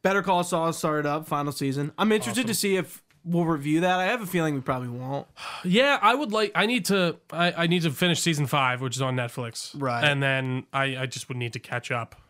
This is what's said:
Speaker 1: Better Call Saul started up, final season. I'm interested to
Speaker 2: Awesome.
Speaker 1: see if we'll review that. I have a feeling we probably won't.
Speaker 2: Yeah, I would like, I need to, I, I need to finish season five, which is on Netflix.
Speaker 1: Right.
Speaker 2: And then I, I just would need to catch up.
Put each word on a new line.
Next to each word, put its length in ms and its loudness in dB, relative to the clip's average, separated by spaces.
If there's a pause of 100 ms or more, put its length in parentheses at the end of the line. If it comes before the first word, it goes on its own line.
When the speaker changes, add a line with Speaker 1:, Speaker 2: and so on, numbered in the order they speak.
Speaker 1:
Better 200 4
Call 200 2
Saul 300 0
started 340 0
up, 220 -2
final 240 -2
season. 460 -2
I'm 140 4
interested 340 0
to 60 -2
Speaker 2:
Awesome. 20 0
Speaker 1:
see 220 0
if 260 -6 (220)
we'll 200 2
review 360 2
that. 180 2
I 80 0
have 160 0
a 40 -8
feeling 280 0
we 80 -2
probably 260 -4
won't. 380 -6 (380)
Speaker 2:
Yeah, 360 4
I 140 6
would 180 -2
like, 220 0
I 100 4
need 220 0
to, 300 2 (140)
I, 220 0
I 140 0
need 160 2
to 80 0
finish 320 2
season 240 0
five, 340 2
which 160 -4
is 60 -2
on 140 0
Netflix. 640 -6
Speaker 1:
Right. 260 -2
Speaker 2:
And 180 2
then 500 0
I, 240 -2
I 100 -4
just 220 -10
would 80 -8
need 180 -4
to 40 -8
catch 320 -8
up. 260 -6 (140)